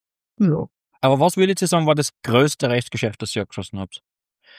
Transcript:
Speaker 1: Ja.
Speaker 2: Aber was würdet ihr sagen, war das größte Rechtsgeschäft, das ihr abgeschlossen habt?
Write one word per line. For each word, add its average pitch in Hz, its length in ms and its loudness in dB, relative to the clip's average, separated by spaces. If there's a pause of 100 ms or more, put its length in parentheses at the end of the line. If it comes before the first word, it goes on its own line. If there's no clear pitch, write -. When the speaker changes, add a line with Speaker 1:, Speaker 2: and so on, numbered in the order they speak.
(380)
Speaker 1:
Ja. 165 280 0 (340)
Speaker 2:
Aber 135 180 4
was 170 180 2
würdet 185 240 2
ihr 185 80 0
sagen, 165 180 2
war 151 100 4
das 147 140 -2 (120)
größte 127 480 2
Rechtsgeschäft, 117 500 -4
das - 140 -10
ihr 107 80 -2
abgeschlossen 98 380 -10
habt? - 200 -12 (580)